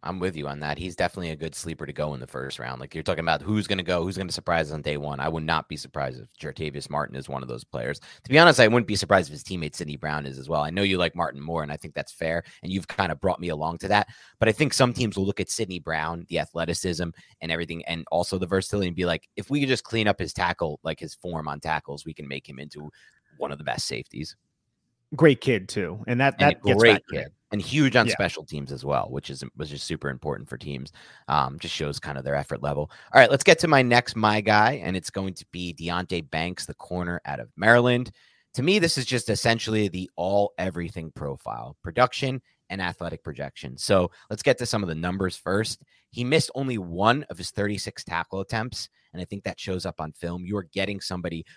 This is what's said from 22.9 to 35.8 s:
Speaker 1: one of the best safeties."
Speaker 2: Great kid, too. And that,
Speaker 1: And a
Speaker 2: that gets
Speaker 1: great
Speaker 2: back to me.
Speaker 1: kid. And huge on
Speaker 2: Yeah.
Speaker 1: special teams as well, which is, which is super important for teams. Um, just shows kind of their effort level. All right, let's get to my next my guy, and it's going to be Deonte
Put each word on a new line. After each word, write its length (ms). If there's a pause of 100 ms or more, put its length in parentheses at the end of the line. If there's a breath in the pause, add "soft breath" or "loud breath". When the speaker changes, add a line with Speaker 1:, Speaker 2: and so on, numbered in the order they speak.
Speaker 1:
one 160
of 60
the 80
best 200
safeties." 520 (800)
Speaker 2:
Great 260
kid, 280
too. 380
And 140
that, 140
Speaker 1:
And 60
a 40 (100)
Speaker 2:
that 80
gets 160
Speaker 1:
great 140
Speaker 2:
back 140
to 80
me. 80
Speaker 1:
kid. 80 (180)
And 120
huge 340
on 120
Speaker 2:
Yeah. 40
Speaker 1:
special 320
teams 300
as 100
well, 260
which 200
is, 120 (140)
which 160
is 100
super 280
important 400
for 80
teams. 340 (380 soft breath)
Um, 300
just 140
shows 240
kind 200
of 80
their 100
effort 260
level. 300 (220 soft breath)
All 80
right, 100
let's 140
get 140
to 100
my 120
next 360
my 240
guy, 420
and 140
it's 120
going 260
to 180
be 200
Deonte 560